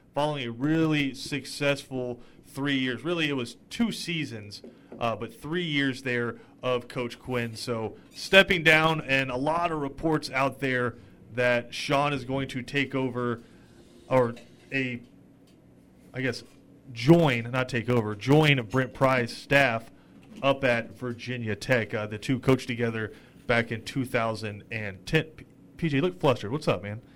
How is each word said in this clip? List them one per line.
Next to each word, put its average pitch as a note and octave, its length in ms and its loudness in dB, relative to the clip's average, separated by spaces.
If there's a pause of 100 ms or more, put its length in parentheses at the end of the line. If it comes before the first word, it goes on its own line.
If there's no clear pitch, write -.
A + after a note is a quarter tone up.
(140)
following C#3+ 320 0
a A#2 60 -6
really D3+ 640 2
successful C3+ 1040 -4 (260)
three C#3 300 -2
years. B2+ 260 -2
Really, D#3+ 280 -2
it - 20 -2
was B2 240 -6 (140)
two A#3 200 0
seasons, A#2 680 -8 (400)
uh, A2+ 160 0
but G#2+ 240 -10
three E3+ 240 -4
years C#3 380 -2
there A#2+ 340 -2 (260)
of B2 240 -2
Coach A#2+ 320 -8
Quinn. A#2 380 -6
So A2+ 400 -6 (180)
stepping F#3+ 480 4
down, D#3 380 6
and C3+ 300 0
a B2 60 -2
lot D#3+ 360 0
of D#3 80 -2
reports D3 500 -2
out C3 300 0
there B2 360 0 (380)
that A#2+ 400 2
Sean D3 380 2
is B2+ 120 -4
going C3 240 -4
to C3 140 -6
take C3+ 320 -2
over, A#2+ 460 -2 (680)
or B2 280 4 (360)
a, B2+ 300 -4 (1120)
I C3+ 80 -8
guess, B2+ 240 -2 (480)
join, B2 580 6
not B2+ 200 -2
take A#2 180 -2
over, A2 260 2
join C#3 520 4
Brent B2+ 260 -2
Pry's C3 420 2
staff C3 560 2 (520)
up C3+ 200 2
at A#2+ 340 0
Virginia A#2+ 600 -6
Tech. A#2 380 0
Uh, G#2+ 120 -2
the G#2 120 -8
two B2+ 200 -2
coached C3 300 2
together A2+ 440 -2 (340)
back A#2 260 2
in A2 100 -6
two C3+ 220 -4
thousand A2 680 -2
and G#2+ 360 -8
ten. D#3 180 2
P-, - 220 -20 (320)
P E3 100 -2
J, C#3 80 0
you C3+ 60 2
look F3+ 180 -2
flustered. A#2 320 0
What's D3 160 -6
up, G2+ 160 0
man? G#2 160 -8 (160)